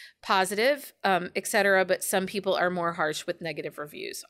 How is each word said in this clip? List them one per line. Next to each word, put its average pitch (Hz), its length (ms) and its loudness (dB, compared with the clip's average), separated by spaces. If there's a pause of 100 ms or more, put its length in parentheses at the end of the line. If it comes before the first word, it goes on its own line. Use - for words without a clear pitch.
(240)
positive, 208 720 2 (100)
um, 185 320 2
et 190 100 -4
cetera, 196 400 4
but 180 180 0
some 190 220 0
people 190 300 -2
are 180 160 2
more 170 220 -2
harsh 156 340 -2
with 175 140 -4
negative 156 360 -8
reviews - 520 -12